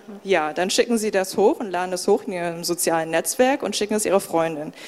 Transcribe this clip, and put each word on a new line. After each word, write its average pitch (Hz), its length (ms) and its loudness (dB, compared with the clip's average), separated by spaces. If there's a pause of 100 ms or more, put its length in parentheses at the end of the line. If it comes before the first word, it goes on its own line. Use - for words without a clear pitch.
(240)
Ja, 160 300 0
dann 180 160 0
schicken 233 300 2
sie 214 100 -2
das 190 260 0
hoch 226 240 4
und 208 120 -6
laden 180 180 -2
das 180 180 -4
hoch 202 200 2
in 208 60 -6
ihrem 170 300 -4
sozialen 165 460 0
Netzwerk 254 540 2
und - 120 -2
schicken 208 200 -2
es - 100 -2
ihrer 180 140 4
Freundin. 165 520 -2 (160)